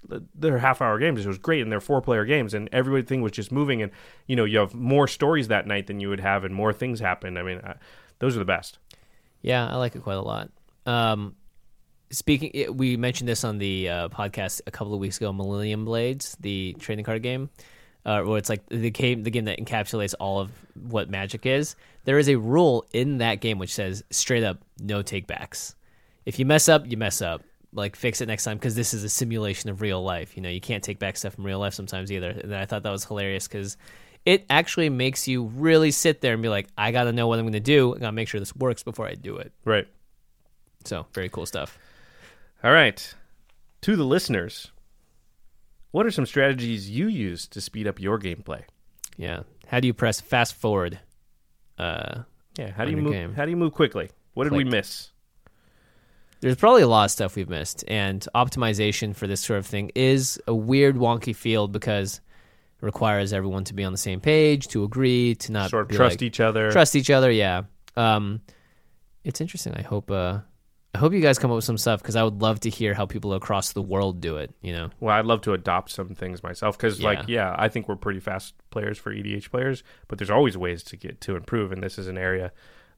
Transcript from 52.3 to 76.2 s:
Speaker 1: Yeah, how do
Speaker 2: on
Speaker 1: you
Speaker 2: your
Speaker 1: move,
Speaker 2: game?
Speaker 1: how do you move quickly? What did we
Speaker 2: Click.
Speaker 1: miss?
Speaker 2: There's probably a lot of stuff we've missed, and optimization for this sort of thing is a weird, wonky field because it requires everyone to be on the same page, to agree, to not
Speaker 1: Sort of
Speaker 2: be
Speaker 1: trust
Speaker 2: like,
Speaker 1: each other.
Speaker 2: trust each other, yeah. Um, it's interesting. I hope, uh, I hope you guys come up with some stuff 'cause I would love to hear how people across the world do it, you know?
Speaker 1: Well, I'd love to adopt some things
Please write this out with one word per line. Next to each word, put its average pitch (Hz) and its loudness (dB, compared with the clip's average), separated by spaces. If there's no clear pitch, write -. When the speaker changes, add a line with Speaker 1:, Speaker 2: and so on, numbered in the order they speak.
Speaker 1:
Yeah, 101 -8
how 101 -4
do 147 -2
Speaker 2:
on - -
Speaker 1:
you 156 -2
Speaker 2:
your 151 0
Speaker 1:
move, 147 0
Speaker 2:
game? 92 -6
Speaker 1:
how 143 -2
do 160 -2
you 170 -2
move 170 0
quickly? 113 2
What 127 0
did 147 0
we 143 4
Speaker 2:
Click. 127 0
Speaker 1:
miss? - -2
Speaker 2:
There's 127 2
probably 226 10
a 131 10
lot 110 8
of 98 2
stuff 95 -2
we've 92 -4
missed, 80 -6
and 98 -2
optimization 110 2
for 101 -6
this 98 -2
sort 104 0
of 95 -6
thing 101 -4
is 131 2
a 113 2
weird, 135 6
wonky 117 0
field 107 0
because 101 -2
it 113 -6
requires 104 0
everyone 95 -2
to 98 -10
be 98 -2
on 95 -2
the 92 -6
same 92 -4
page, 151 4
to 107 0
agree, 123 2
to - -8
not 101 0
Speaker 1:
Sort 107 2
of 101 -8
Speaker 2:
be 101 -2
Speaker 1:
trust 117 6
Speaker 2:
like, - -4
Speaker 1:
each 117 -2
other. 110 4
Speaker 2:
trust 156 6
each 139 4
other, 131 8
yeah. 101 2
Um, 110 2
it's - -6
interesting. - -8
I - -8
hope, 104 -6
uh, 95 -2
I - -4
hope 156 4
you 196 2
guys 139 6
come 123 2
up 117 2
with 113 0
some 113 0
stuff 107 2
'cause 110 -4
I 113 4
would 104 2
love 110 4
to 117 -2
hear 104 0
how 101 -2
people 101 -4
across 95 -2
the 101 -4
world 95 -2
do 82 -4
it, 76 -8
you 90 -8
know? 82 -6
Speaker 1:
Well, 107 2
I'd 110 4
love 113 2
to 107 0
adopt 92 -2
some 92 -8
things 92 -10